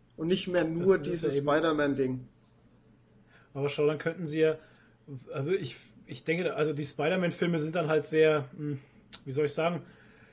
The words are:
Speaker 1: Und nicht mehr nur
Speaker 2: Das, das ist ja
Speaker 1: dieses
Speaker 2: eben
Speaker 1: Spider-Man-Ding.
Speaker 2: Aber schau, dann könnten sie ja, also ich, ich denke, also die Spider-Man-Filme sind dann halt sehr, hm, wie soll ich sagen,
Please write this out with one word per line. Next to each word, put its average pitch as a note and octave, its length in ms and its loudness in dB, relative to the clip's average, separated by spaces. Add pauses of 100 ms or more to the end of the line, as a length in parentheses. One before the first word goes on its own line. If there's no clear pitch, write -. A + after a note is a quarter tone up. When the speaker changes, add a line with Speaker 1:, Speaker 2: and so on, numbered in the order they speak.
(160)
Speaker 1:
Und D#3+ 120 -4
nicht F#3 180 0
mehr F3+ 180 2
nur F3 340 4
Speaker 2:
Das, D3 100 -4
das F3 60 -2
ist E3 80 -4
ja D#3 60 2
Speaker 1:
dieses C#3 100 0
Speaker 2:
eben C#3 100 0
Speaker 1:
Spider-Man-Ding. C#3+ 800 2 (1300)
Speaker 2:
Aber C#3 140 -2
schau, D3 180 0
dann D3+ 120 0
könnten E3 280 -4
sie D3+ 140 -2
ja, D#3 160 4 (760)
also C#3+ 220 -4
ich, E3+ 240 -4 (300)
ich - 180 -14
denke, E3 300 -2
also D3+ 180 0
die C#3+ 140 -6
Spider-Man-Filme E3+ 720 0
sind D#3 160 -4
dann E3 140 0
halt D#3 180 2
sehr, D#3 500 4
hm, D3 220 -6 (480)
wie C#3 60 -10
soll D3 120 0
ich C#3+ 80 0
sagen, E3 300 -2 (500)